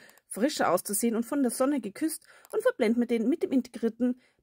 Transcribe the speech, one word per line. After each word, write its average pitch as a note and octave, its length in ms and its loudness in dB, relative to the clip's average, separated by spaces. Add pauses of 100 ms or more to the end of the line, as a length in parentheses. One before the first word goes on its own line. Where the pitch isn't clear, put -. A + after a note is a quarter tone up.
(260)
frischer C#4 440 0
auszusehen G3+ 460 0
und A#3 80 0
von C#4+ 180 -2
der A#3+ 80 2
Sonne C4+ 300 0
geküsst D4+ 420 -6 (280)
und A4 100 -4
verblende A#3+ 380 2
mir A#3+ 80 2
den A#3 240 0
mit E4 120 0
dem F#4 80 -2
integrierten B3 720 -2 (220)